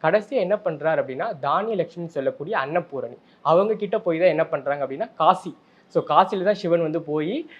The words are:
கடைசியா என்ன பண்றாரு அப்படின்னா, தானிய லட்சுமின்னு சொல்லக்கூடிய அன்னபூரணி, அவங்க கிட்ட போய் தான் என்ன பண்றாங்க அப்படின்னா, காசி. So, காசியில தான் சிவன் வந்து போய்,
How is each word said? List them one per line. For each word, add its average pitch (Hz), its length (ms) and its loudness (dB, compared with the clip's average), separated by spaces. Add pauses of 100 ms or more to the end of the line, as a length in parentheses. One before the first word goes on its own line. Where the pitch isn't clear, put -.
கடைசியா 208 320 2
என்ன 202 220 2
பண்றாரு 160 420 -2
அப்படின்னா, 143 420 -4
தானிய 185 360 0
லட்சுமின்னு 170 400 -6
சொல்லக்கூடிய 147 420 -2
அன்னபூரணி, 135 580 -4 (260)
அவங்க 190 320 4
கிட்ட 214 240 -2
போய் 170 200 0
தான் 175 100 6
என்ன 160 160 2
பண்றாங்க 143 420 -2
அப்படின்னா, 147 280 -8
காசி. 170 380 2 (420)
So, 160 80 2
காசியில 185 400 2
தான் 202 120 2
சிவன் 170 280 0
வந்து 156 200 -2
போய், 151 320 -4 (260)